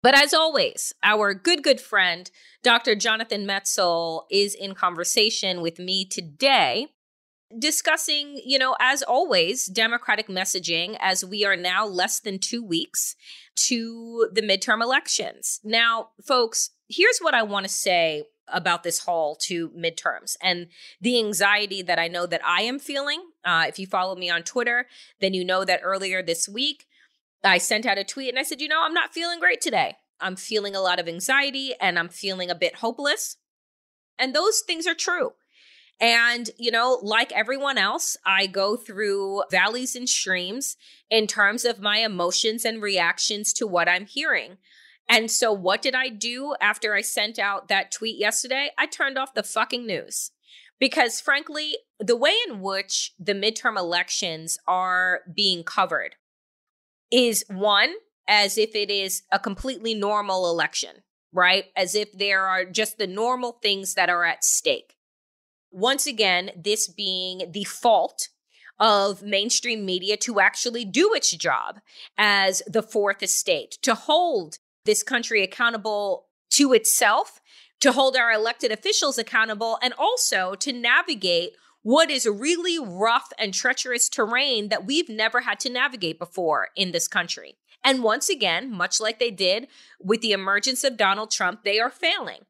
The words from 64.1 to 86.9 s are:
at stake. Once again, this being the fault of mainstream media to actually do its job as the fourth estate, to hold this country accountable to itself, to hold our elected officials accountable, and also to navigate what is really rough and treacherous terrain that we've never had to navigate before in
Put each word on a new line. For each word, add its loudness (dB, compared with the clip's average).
at -2
stake. 0
Once 0
again, 0
this -2
being -6
the -6
fault 0
of 2
mainstream -2
media -2
to 0
actually 2
do 4
its 0
job -4
as 4
the 0
fourth 0
estate, -2
to 2
hold 0
this 2
country 0
accountable -2
to 6
itself, 4
to 6
hold 4
our 4
elected 0
officials 0
accountable, 0
and 0
also 0
to -4
navigate 0
what 6
is 0
really -2
rough 0
and -2
treacherous 0
terrain 0
that -2
we've 0
never 0
had -4
to -4
navigate -4
before -2
in -2